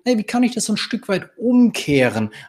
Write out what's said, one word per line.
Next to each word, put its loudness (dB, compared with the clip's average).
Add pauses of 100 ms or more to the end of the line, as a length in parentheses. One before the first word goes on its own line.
hey, 0
wie -2
kann 0
ich 0
das -6
so -2
ein -2
Stück -8
weit -4
umkehren? 2 (180)